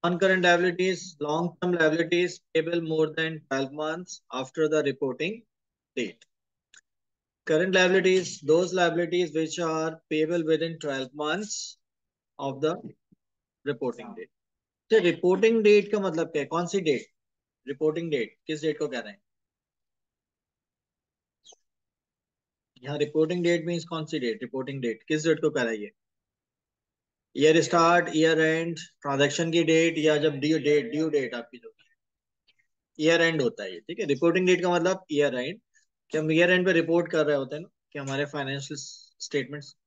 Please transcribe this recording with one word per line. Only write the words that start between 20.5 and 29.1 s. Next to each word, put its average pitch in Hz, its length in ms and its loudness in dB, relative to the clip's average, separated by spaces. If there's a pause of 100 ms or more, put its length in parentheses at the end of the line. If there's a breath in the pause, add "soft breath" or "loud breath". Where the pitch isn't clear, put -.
यहाँ 143 140 -8
reporting 156 460 0
date 170 220 2
means 170 200 -4
कौन 160 200 -6
सी 156 140 -6
date? 117 220 -4
Reporting 131 400 -8
date 117 220 -6
किस 156 200 -2
date 156 180 2
को 156 80 2
कह 139 120 -2
रहा 117 100 -2
है 107 100 -6
ये? 104 100 -12 (1400)
Year 156 260 6
start, 170 540 4
year 156 240 4
end, 160 400 0 (220)
transaction 143 500 0